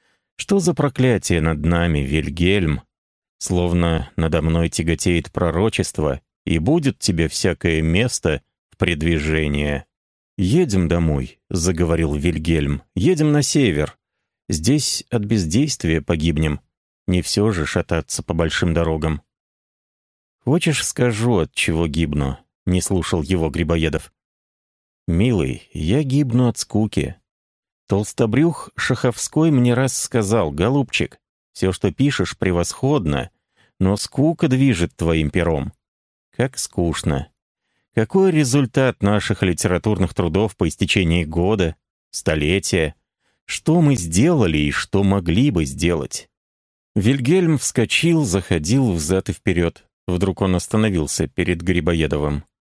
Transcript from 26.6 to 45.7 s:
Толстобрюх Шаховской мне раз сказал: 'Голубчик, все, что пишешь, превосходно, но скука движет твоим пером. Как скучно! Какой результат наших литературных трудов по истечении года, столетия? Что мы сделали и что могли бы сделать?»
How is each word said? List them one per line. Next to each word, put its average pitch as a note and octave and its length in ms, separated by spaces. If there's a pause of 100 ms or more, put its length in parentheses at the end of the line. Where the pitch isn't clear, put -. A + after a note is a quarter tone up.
Толстобрюх A2+ 880
Шаховской - 760
мне B2 220
раз C3 240
сказал: G#2 540
'Голубчик, B2 680 (340)
все, F#2 180
что F#2 200
пишешь, C3 460
превосходно, F2 920 (500)
но F#2+ 180
скука D#3+ 500
движет B2+ 480
твоим D#2+ 360
пером. E2 420 (600)
Как C3 220
скучно! D2+ 720 (640)
Какой F#3+ 380
результат C3+ 720
наших G2+ 420
литературных F#2 720
трудов F#2 420
по E2+ 120
истечении E2+ 580
года, E2+ 500 (360)
столетия? D#2 840 (500)
Что - 360
мы C#3+ 140
сделали F#2 640
и D2 120
что - 320
могли G2 480
бы E2+ 140
сделать?» D#2 640 (680)